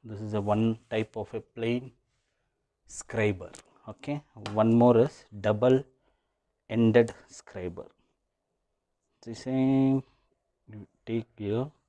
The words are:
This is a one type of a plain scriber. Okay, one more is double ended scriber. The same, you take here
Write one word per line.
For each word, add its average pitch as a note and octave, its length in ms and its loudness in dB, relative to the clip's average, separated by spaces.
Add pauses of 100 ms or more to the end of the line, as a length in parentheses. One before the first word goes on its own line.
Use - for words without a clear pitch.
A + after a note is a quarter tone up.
This G#2+ 180 -14
is G#2+ 140 -8
a G#2 60 0
one A2 400 0 (100)
type A2 260 -4
of A2 160 -10
a A2 80 -8
plain A#2+ 520 -6 (960)
scriber. G#2 680 -4 (340)
Okay, C#3+ 320 -10 (340)
one A2 200 4
more A#2+ 240 6
is C3 260 0 (160)
double A#2+ 440 2 (840)
ended A2+ 460 4 (160)
scriber. - 560 -14 (1400)
The A2+ 140 -12
same, C3 680 0 (680)
you G#2 200 -18 (180)
take A2+ 300 -4
here A2 340 -4 (180)